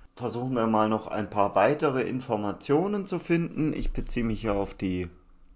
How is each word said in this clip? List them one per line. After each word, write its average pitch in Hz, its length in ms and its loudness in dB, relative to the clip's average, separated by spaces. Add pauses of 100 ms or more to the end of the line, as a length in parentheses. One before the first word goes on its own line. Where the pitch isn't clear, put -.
(160)
versuchen 123 380 -4
wir 113 120 2
mal 110 240 4
noch 107 160 0
ein 101 240 -4
paar 101 240 2
weitere 131 480 4
Informationen 131 1040 0
zu 185 120 -4
finden. 165 540 0
Ich - 200 -2
beziehe 123 340 -2
mich 110 160 -2
hier 110 100 0
auf 101 220 -2
die 92 340 -2 (480)